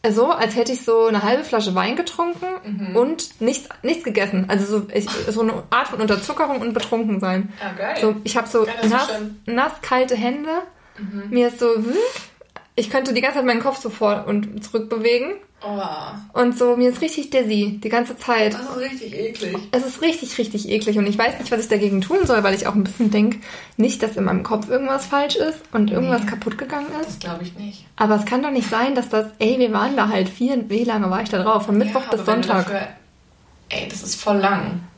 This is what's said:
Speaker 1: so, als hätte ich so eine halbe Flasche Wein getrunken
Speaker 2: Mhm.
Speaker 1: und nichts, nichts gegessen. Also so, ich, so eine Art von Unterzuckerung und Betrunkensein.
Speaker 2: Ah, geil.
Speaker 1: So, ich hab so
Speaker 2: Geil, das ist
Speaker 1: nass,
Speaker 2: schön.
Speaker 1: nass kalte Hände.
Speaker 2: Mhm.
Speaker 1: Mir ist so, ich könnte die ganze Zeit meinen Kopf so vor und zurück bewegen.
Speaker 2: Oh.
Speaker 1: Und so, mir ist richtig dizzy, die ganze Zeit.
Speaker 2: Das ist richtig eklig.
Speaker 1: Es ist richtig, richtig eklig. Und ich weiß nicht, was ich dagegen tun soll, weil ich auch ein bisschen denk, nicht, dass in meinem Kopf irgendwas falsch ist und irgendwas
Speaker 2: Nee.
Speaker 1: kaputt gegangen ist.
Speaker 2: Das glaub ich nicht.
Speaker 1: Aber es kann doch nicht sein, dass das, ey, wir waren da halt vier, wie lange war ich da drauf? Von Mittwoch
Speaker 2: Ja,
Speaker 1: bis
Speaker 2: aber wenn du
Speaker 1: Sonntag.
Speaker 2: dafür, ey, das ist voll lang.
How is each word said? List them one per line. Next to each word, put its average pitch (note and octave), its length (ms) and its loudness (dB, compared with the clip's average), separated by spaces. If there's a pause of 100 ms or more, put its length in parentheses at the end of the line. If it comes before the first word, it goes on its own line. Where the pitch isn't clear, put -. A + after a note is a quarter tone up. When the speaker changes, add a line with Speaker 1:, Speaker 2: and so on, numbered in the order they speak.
Speaker 1:
so, A3+ 240 4
als A3+ 240 0
hätte A#3+ 160 2
ich B3 140 -4
so A3+ 220 6
eine G#3 160 2
halbe B3+ 200 2
Flasche G#3 320 0
Wein F#3+ 200 0
getrunken F4 500 -4 (180)
Speaker 2:
Mhm. G3+ 320 -6
Speaker 1:
und C4+ 460 0
nichts, B3+ 260 -2 (160)
nichts D#4+ 220 -2
gegessen. G3 440 0
Also G3+ 300 0
so, G3 140 -6
ich, G#3 160 -2
so G#3+ 320 -2
eine A3 300 -2
Art C4 180 2
von B3+ 100 -6
Unterzuckerung A#3+ 640 0
und A3+ 120 -4
Betrunkensein. G3 760 0 (100)
Speaker 2:
Ah, F#3+ 160 -8
geil. G3+ 220 -4
Speaker 1:
So, G#3+ 240 2
ich - 140 -2
hab A3+ 100 -2
so A3+ 180 2
Speaker 2:
Geil, A3+ 120 -6
das A3+ 80 -2
ist A3 60 6
Speaker 1:
nass, C4 260 2
Speaker 2:
schön. G#3+ 280 -10
Speaker 1:
nass B3 260 0 (100)
kalte B3+ 340 2
Hände. C#4+ 360 -2 (480)
Speaker 2:
Mhm. G3+ 320 -8
Speaker 1:
Mir B3 160 4
ist A#3+ 120 -4
so, B3 80 4 (1080)
ich A3 140 0
könnte C4 240 0
die A#3+ 80 2
ganze C#4 180 0
Zeit B3+ 60 0
meinen A#3 160 2
Kopf C4+ 200 -2
so A3+ 80 -6
vor G#3 380 0
und G#3 360 -2
zurück A3 260 -4
bewegen. A#3+ 420 0 (300)
Speaker 2:
Oh. G3+ 200 -6 (580)
Speaker 1:
Und B3 180 4
so, B3 200 4
mir B3 120 6
ist B3 120 -2
richtig D#4 300 -4
dizzy, G#3+ 520 2
die A3 60 -4
ganze A#3+ 260 0
Zeit. G#3+ 380 2
Speaker 2:
Das A3 80 -8
ist B3+ 160 -8
richtig B3+ 360 -8
eklig. G3+ 440 -6 (160)
Speaker 1:
Es B3+ 120 2
ist C4 160 -6
richtig, D#4+ 360 0
richtig G#3 320 -2
eklig. G#3+ 280 2
Und G3+ 80 2
ich G#3 120 0
weiß A3+ 200 2
nicht, - 140 -6
was A3+ 80 2
ich - 80 -4
dagegen G3 320 2
tun D#4+ 240 2
soll, A#3 200 4
weil G3 120 4
ich G3+ 100 -4
auch G3+ 100 0
ein G3 100 4
bisschen G#3+ 260 2
denk, G#3+ 300 2 (340)
nicht, - 260 2
dass G#3+ 140 -2
in G3 80 -2
meinem F#3 200 2
Kopf G#3+ 260 -2
irgendwas C4+ 360 0
falsch C#4+ 300 0
ist D#4 240 0 (140)
und G#3 180 4
irgendwas G3+ 320 2
Speaker 2:
Nee. G#3 60 -2
Speaker 1:
kaputt - 280 -6
gegangen C#4+ 300 -6 (140)
ist. D#4+ 80 -4
Speaker 2:
Das - 100 -12
glaub F3 220 -8
ich F3 160 -12
nicht. G3+ 280 -12 (120)
Speaker 1:
Aber G#3+ 180 4
es G#3 80 2
kann B3+ 180 0
doch D4 100 -2
nicht B3+ 180 0
sein, B3 260 2
dass A#3 140 0
das, G#3+ 160 2 (140)
ey, B3 200 2
wir A#3 140 4
waren A#3 240 0
da G#3 100 2
halt F#3+ 220 0
vier, A#3+ 400 0
wie A3 160 2
lange G#3 240 0
war G3 140 0
ich G#3 60 -6
da F#3 140 0
drauf? G#3+ 220 2
Von G#3 120 2
Mittwoch C4 280 2
Speaker 2:
Ja, A#3 60 -12
Speaker 1:
bis A3 100 2
Speaker 2:
aber - 100 -2
wenn A#3 100 2
du F#3 60 -2
Speaker 1:
Sonntag. F#3+ 200 2
Speaker 2:
dafür, G3 200 -4 (800)
ey, - 220 -6
das - 120 -10
ist - 140 -4
voll G3+ 220 2
lang. G3 420 0 (180)